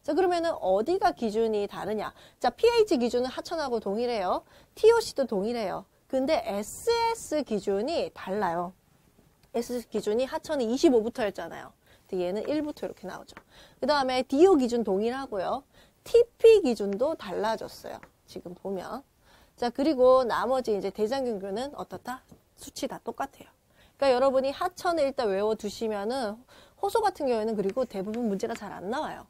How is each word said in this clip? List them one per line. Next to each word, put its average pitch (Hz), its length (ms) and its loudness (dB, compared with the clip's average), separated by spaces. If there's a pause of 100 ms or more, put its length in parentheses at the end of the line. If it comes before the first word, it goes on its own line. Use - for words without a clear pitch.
자, - 100 -2
그러면은 339 460 2
어디가 330 540 2
기준이 214 540 0
다르냐? 185 460 -6 (240)
자, 247 120 0
피에이치 440 480 4
기준은 240 320 0
하천하고 269 500 -4
동일해요. 220 640 -2 (320)
티오씨도 440 520 4
동일해요. 196 580 -4 (220)
근데 269 380 0
에스에스 453 1000 -2
기준이 208 680 -2
달라요. 185 600 -4 (840)
에스에스 233 320 -6
기준이 214 380 -2
하천은 285 440 -4
이십오부터였잖아요. 208 1000 0 (360)
근데 180 180 -4
얘는 196 240 -4
일부터 294 360 -4
이렇게 - 220 -12
나오죠. - 260 -14 (460)
그 254 80 -2
다음에 262 360 2
디오 339 320 6
기준 240 280 2
동일하고요. 220 800 -2 (400)
티피 453 600 6
기준도 226 520 0
달라졌어요. - 840 -6 (280)
지금 - 300 -14
보면. 190 480 -10 (520)
자, 240 140 -2
그리고 262 540 4
나머지 220 520 0
이제 190 140 -4
대장균균은 220 840 -4
어떻다? - 480 -12 (340)
수치 - 300 -10
다 180 160 -10
똑같아요. - 440 -8 (480)
그러니까 269 200 4
여러분이 262 360 2
하천을 349 520 -2
일단 254 260 0
외워두시면은 214 1120 -2 (380)
호소 415 200 0
같은 381 260 -2
경우에는 226 280 0
그리고 202 300 -2
대부분 214 420 -4
문제가 208 260 -2
잘 190 200 -10
안 175 160 -10
나와요. 226 400 -6